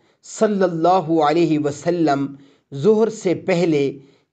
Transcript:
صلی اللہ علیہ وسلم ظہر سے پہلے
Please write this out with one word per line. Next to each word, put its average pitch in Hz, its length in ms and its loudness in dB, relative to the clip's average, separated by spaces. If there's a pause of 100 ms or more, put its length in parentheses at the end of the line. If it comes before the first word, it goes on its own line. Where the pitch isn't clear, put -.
(220)
صلی 208 400 -2
اللہ 165 600 2
علیہ 156 420 2
وسلم 143 680 -2 (400)
ظہر 208 340 2
سے 196 260 -4
پہلے 156 640 0 (340)